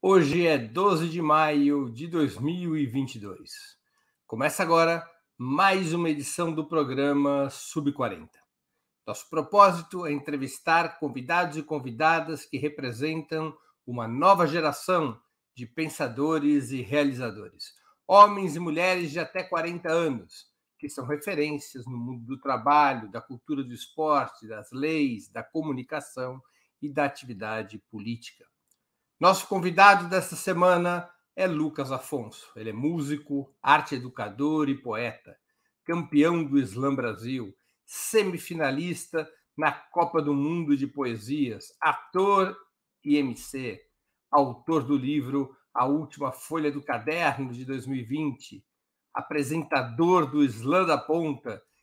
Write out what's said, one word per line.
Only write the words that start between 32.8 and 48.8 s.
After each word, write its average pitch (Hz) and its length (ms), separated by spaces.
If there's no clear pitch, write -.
arte 143 360
educador 127 720
e 135 120
poeta, 113 560
campeão 165 600
do 139 160
Slam 131 340
Brasil, 117 580
semifinalista 165 1400
na 147 160
Copa 165 500
do 147 100
Mundo 147 440
de 135 100
Poesias, 123 960
ator 190 760
e 147 140
M 131 200
C, 127 480
autor 139 540
do 143 120
livro 135 600
A 123 120
Última 143 480
Folha 151 400
do 143 100
Caderno, 135 720
de 123 120
dois 127 220
mil 135 120
e 123 40
vinte, 135 600